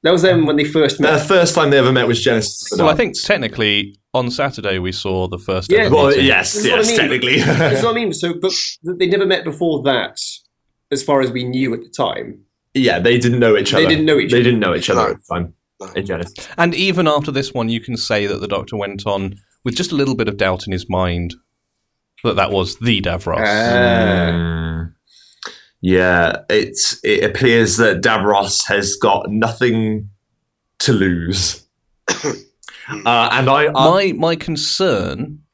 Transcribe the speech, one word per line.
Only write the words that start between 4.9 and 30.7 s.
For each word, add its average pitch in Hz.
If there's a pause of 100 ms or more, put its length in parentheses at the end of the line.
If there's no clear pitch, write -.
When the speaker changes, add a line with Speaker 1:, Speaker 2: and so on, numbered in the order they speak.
Speaker 3:
saw 92
the 90
first 92
Speaker 1:
Yeah. -
Speaker 3:
ever 131
Speaker 2:
Well, 143
Speaker 3:
meeting. 135
Speaker 2:
yes, 95
Speaker 1:
This 208
is -
what -
I -
Speaker 2:
yes, 226
Speaker 1:
mean. 233
Speaker 2:
technically. 127
<laughs> -
Speaker 1:
This -
is 214
what 233
I 226
mean. 220
So, 170
but 185
th-, -
they 185
never 196
met 190
before 156
that, 123 (760)
as 139
far 143
as 127
we 123
knew 127
at -
the -
time. - (340)
Speaker 2:
Yeah, 107
they 120
didn't 120
know 110
each 98
Speaker 1:
They -
Speaker 2:
other. 180
Speaker 1:
didn't 156
know 151
each -
Speaker 2:
They 123
Speaker 1:
other. 120
Speaker 2:
didn't 120
know 90
each -
other 110
Speaker 4:
No. 107
Speaker 2:
at -
the -
time 90 (280)
Speaker 4:
No. 95
Speaker 2:
in 98
Genesis. 87 (100)
Speaker 3:
And 170
even 180
after 147
this 135
one, 117
you 113
can 117
say 104
that 101
the 101
Doctor 101
went 101
on 98 (300)
with 120
just 175
a 165
little 135
bit 107
of 101
doubt 95
in 98
his 92
mind 87 (880)
that 107
that 98
was 95
the 113
Davros. 85
Speaker 1:
Ah. 107
Speaker 2:
Mm. 82 (880)
Yeah, 90 (100)
it's, -
it 107
appears 107
that 101
Davros 101
has 98
got 98
nothing 110 (720)